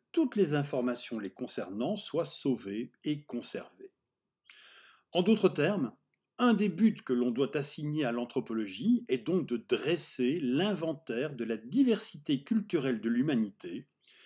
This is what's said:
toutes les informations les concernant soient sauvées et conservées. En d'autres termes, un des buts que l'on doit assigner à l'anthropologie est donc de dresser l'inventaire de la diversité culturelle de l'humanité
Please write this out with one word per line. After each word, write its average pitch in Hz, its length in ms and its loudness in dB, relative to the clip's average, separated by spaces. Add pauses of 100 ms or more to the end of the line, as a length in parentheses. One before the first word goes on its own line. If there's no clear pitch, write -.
(120)
toutes 311 240 2
les 175 180 2
informations 127 640 -2
les 98 140 -8
concernant 117 640 -6
soient 165 300 -2
sauvées 110 640 -4 (120)
et 147 200 -4
conservées. - 720 -10 (1160)
En 175 120 2
d'autres 202 260 4
termes, 147 420 0 (460)
un 240 160 6
des 202 160 2
buts 185 340 4
que 131 100 0
l'on 123 180 2
doit 131 260 0
assigner 147 480 -2
à 120 60 0
l'anthropologie 117 960 0
est 120 180 -2
donc 170 220 2
de 120 100 -2
dresser 135 840 0
l'inventaire 151 960 -2
de 117 100 -4
la 110 120 -2
diversité 151 840 0
culturelle 139 580 0
de 113 80 0
l'humanité 120 800 0 (380)